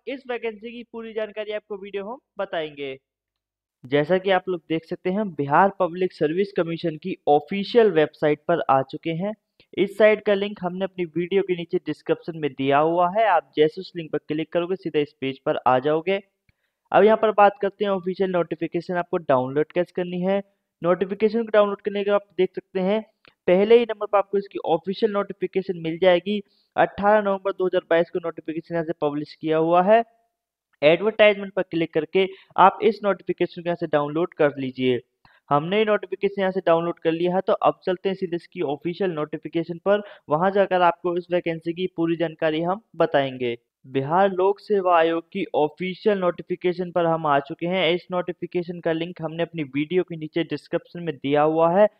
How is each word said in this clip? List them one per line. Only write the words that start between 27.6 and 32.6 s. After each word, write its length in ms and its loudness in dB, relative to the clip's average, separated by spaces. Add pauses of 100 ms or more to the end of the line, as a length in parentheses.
हज़ार 240 0
बाईस 200 2
को 80 -6
notification 560 -8
यहाँ 100 -2
से 160 -6
publish 340 -4
किया 220 -2
हुआ 260 4
है। 220 4 (800)
Advertisement 680 4
पर 100 -2
click 320 -4
करके 340 2 (280)
आप 260 6